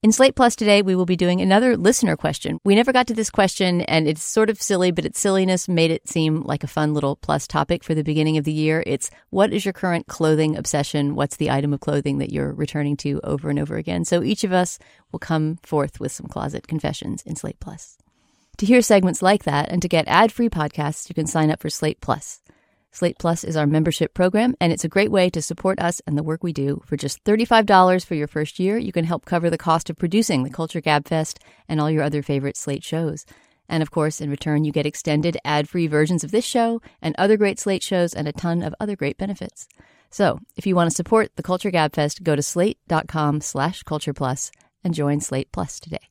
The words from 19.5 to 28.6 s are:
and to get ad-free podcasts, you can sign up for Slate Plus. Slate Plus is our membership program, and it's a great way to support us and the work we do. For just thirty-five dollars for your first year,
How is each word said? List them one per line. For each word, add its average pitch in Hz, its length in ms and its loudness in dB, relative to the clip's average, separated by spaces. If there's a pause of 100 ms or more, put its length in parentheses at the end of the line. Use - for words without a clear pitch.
and 175 100 -2
to 180 80 -4
get 160 180 0
ad-free 226 420 4
podcasts, 151 600 -4
you - 60 -10
can 156 100 -2
sign 156 240 2
up 156 120 -2
for 160 100 -6
Slate - 300 -4
Plus. - 420 -6 (480)
Slate - 280 -2
Plus 170 240 -2
is 160 140 -4
our 151 100 2
membership 156 460 0
program, 208 480 2
and 175 100 2
it's - 140 -4
a - 20 -2
great 208 240 2
way 185 200 4
to 165 100 -4
support 190 400 -4
us 170 260 -2
and 147 100 -2
the 151 60 -2
work 160 220 -6
we 170 80 -4
do. 139 320 -4
For - 100 -6
just - 300 -6
thirty-five 220 400 4
dollars 185 400 6
for 175 100 -6
your 147 140 -4
first - 280 -6
year, 196 200 0